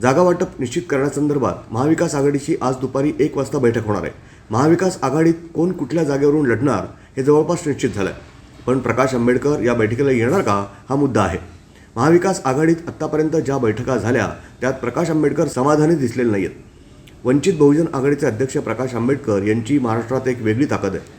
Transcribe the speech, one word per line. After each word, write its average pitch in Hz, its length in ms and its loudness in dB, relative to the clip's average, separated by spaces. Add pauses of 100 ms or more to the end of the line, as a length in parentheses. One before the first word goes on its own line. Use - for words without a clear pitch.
जागा 135 200 4
वाटप 180 380 0
निश्चित 131 300 -4
करण्यासंदर्भात 143 800 -2
महाविकास 156 420 0
आघाडीची 139 480 0
आज 127 180 0
दुपारी 135 380 -2
एक 147 180 0
वाजता 139 220 -2
बैठक 113 280 2
होणार 101 160 -2
आहे. 80 100 -6 (380)
महाविकास 170 520 2
आघाडीत 160 320 2 (200)
कोण 175 180 0
कुठल्या 160 320 -2
जागेवरून 143 420 2
लढणार, 113 400 0 (300)
हे 135 60 -2
जवळपास 151 440 2
निश्चित 135 240 -2
झालंय, 95 220 -2 (540)
पण 127 120 2
प्रकाश 131 360 0
आंबेडकर 127 480 2
या 117 120 2
बैठकीला 117 360 2
येणार 131 300 2
का, 101 240 0 (260)
हा 131 60 0
मुद्दा 131 260 2
आहे. 90 160 0 (580)
महाविकास 175 480 2
आघाडीत 156 440 0
आत्तापर्यंत 156 480 -2
ज्या 139 220 0
बैठका 120 380 -2
झाल्या, 107 320 0 (320)
त्यात 131 120 -2
प्रकाश 131 380 -4
आंबेडकर 151 380 0
समाधानी 151 460 2
दिसलेले 123 360 0
नाहीयेत. 95 200 -2 (720)
वंचित 143 300 2
बहुजन 147 300 4 (100)
आघाडीचे 143 320 0
अध्यक्ष 131 300 -2
प्रकाश 120 380 -4
आंबेडकर 113 480 0
यांची 113 360 0
महाराष्ट्रात 120 500 -2
एक 123 140 -2
वेगळी 110 220 0
ताकद 98 300 -2
आहे. 78 60 -6 (180)